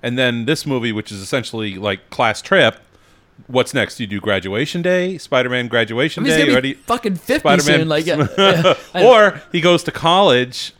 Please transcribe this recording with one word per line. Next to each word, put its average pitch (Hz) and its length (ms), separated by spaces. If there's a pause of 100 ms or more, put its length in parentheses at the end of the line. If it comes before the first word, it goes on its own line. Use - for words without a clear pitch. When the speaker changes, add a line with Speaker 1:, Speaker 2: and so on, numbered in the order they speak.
Speaker 1:
and 120 160
then 120 260
this 151 220
movie, 120 260
which 107 180
is 101 100
essentially, 107 560
like, 98 340
class 113 320
trip, 147 360 (680)
what's 127 280
next? 110 240
You 117 80
do 98 140
Graduation 104 640
Day, 180 360
Spider-Man 123 500
Graduation 117 540
Speaker 2:
I - 20
mean, - 80
he's 156 40
Speaker 1:
Day, 151 60
Speaker 2:
gonna - 60
be - 60
Speaker 1:
already 131 200
Speaker 2:
fucking 226 420
fifty 269 240
Speaker 1:
Spider-Man 143 400
Speaker 2:
soon, 160 80
like, 156 180
Speaker 1:
<laughs> - 0
Speaker 2:
yeah, 151 200 (100)
yeah, 185 380 (200)
I 180 80
know. 226 100
Speaker 1:
Or 208 380
he 175 100
goes 170 240
to - 80
college 156 880